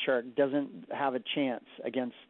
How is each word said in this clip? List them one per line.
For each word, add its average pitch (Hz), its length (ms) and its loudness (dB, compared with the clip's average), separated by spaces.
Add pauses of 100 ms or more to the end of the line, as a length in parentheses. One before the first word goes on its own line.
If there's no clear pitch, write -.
shark 123 320 2
doesn't 139 540 2
have 135 220 0
a 123 60 0 (160)
chance 131 300 0 (180)
against, 120 320 -2 (140)